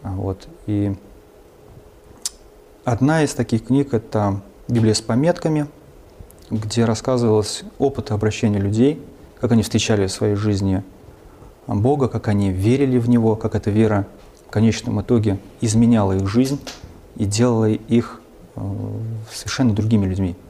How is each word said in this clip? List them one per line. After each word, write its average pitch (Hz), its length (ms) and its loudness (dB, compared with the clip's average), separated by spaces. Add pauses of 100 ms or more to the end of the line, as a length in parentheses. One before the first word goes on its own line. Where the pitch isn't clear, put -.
А, 98 100 -10
вот. 95 360 -6 (200)
И 101 280 -2 (1900)
одна 143 380 2
из 143 100 -2
таких 113 320 -2
книг — 139 280 0
это 104 480 -2 (260)
«Библия 110 260 2
с 104 80 -2
пометками», 151 680 0 (840)
где 110 360 -2
рассказывалось 110 800 0 (140)
опыт 139 340 -2
обращения 104 480 0
людей, 113 420 2 (380)
как 113 120 -2
они 113 120 4
встречали 104 440 0
в 98 40 -4
своей 104 240 -2
жизни 98 480 0 (840)
Бога, 123 400 0
как - 200 -4
они 101 240 0
верили 127 460 2
в 117 120 0
Него, 113 260 4
как 107 200 -4
эта 104 140 -2
вера 104 380 2 (400)
в - 40 -20
конечном 107 500 0
итоге 107 360 0 (240)
изменяла 113 520 4
их 95 140 0
жизнь 131 320 0 (560)
и - 100 -4
делала 110 440 2
их, 113 520 -2 (340)
э, 107 60 -10 (680)
совершенно - 420 -2
другими 110 340 2
людьми 92 280 -2 (140)